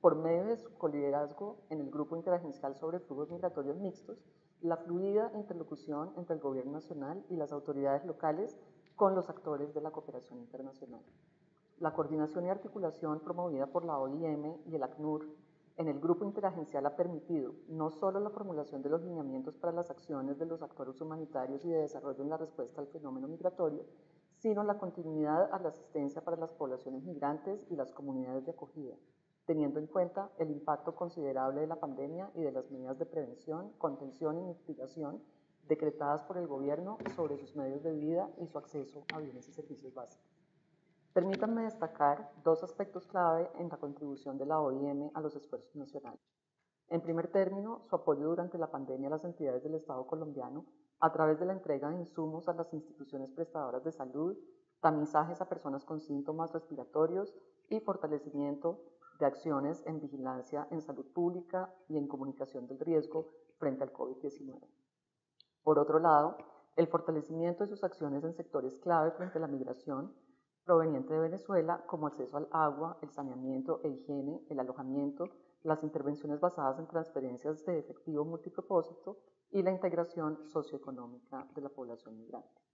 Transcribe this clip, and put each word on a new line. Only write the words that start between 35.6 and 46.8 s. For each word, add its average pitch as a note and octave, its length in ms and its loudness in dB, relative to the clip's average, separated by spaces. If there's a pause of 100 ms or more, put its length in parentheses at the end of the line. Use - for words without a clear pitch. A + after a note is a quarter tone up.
decretadas D3+ 600 2
por F3+ 140 -6
el F3 100 -2
gobierno D3 500 -2 (160)
sobre D3 240 0
sus C#3+ 200 -10
medios C#3 260 -4
de E3 80 0
vida D#3+ 380 2 (120)
y E3+ 60 -6
su E3 100 -6
acceso C#3+ 460 -8 (100)
a D#3+ 60 -12
bienes B2+ 300 -12
y - 20 -20
servicios C3+ 420 -14
básicos. B2 320 -16 (840)
Permítanme G3+ 520 2
destacar D3+ 680 2 (100)
dos D#3+ 220 6
aspectos F#3 420 -6
clave E3+ 500 4
en F3 120 -4
la D#3+ 80 -6
contribución C#3+ 600 -6
de C#3 80 -2
la D#3 160 4
O C#3 100 4
I C3+ 160 0
M C#3+ 260 -2
a D#3 60 -2
los D3+ 160 -2
esfuerzos - 400 -10
nacionales. C#3 460 -10 (640)